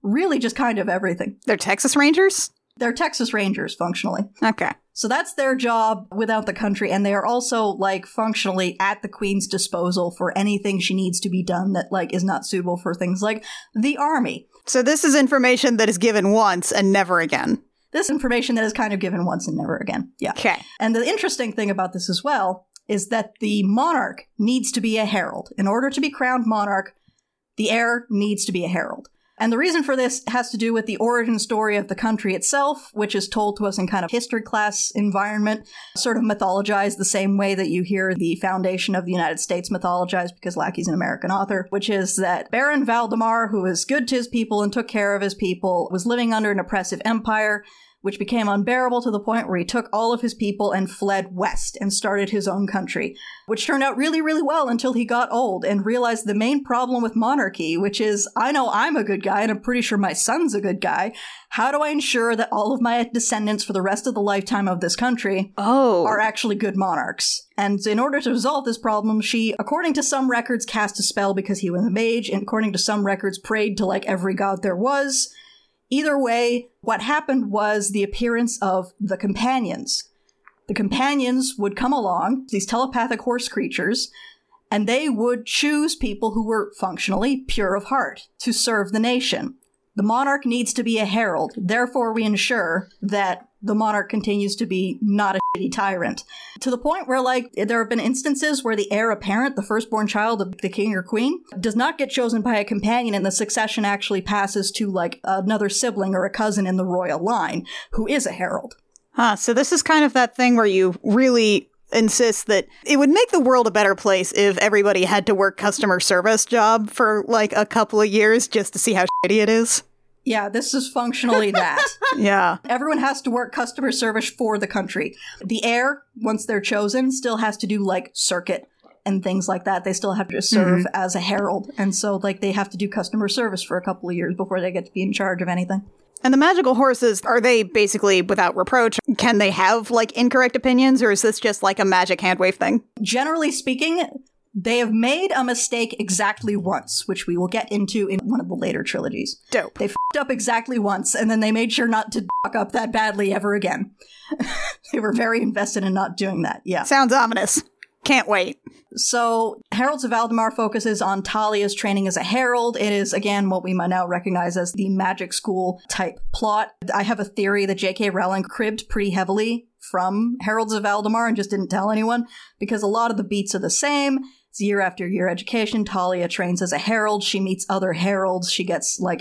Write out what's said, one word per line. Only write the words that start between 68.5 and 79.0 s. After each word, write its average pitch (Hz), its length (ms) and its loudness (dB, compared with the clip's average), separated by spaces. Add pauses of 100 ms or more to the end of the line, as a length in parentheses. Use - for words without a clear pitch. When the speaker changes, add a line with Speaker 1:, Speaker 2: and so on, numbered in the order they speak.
Speaker 1:
this 233 120 -2
problem, 220 420 0
she, 220 380 0
according 311 360 0
to 285 100 2
some 269 260 0
records, 233 340 0
cast 208 360 -2
a - 20 -6
spell 196 320 0
because 196 280 -2
he 180 100 -2
was 180 120 0
a 233 60 2
mage, 226 400 0
and 196 140 -2
according 220 300 -2
to 190 40 -2
some 208 260 0
records, 196 360 -2
prayed 214 380 -2
to, 208 100 0
like, 196 180 -2
every 190 300 -2
god 196 260 -2
there 185 140 0
was. 185 580 0 (580)
Either 285 280 2
way, 240 500 0 (120)
what 214 220 -2
happened 262 480 0
was 208 400 0
the 202 100 0
appearance 233 580 -2
of 185 400 -2
the 185 180 -2